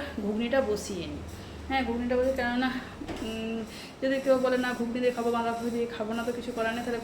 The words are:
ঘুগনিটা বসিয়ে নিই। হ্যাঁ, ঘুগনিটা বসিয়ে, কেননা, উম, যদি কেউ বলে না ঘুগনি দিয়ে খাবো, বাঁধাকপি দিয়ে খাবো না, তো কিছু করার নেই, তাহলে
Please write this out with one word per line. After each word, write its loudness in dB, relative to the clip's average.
ঘুগনিটা 2
বসিয়ে -2
নিই। -8
হ্যাঁ, 2
ঘুগনিটা 0
বসিয়ে, 4
কেননা, 2
উম, -4
যদি 4
কেউ 8
বলে 4
না 2
ঘুগনি -2
দিয়ে 4
খাবো, 0
বাঁধাকপি 0
দিয়ে 2
খাবো -4
না, -2
তো -2
কিছু -6
করার 2
নেই, -2
তাহলে -2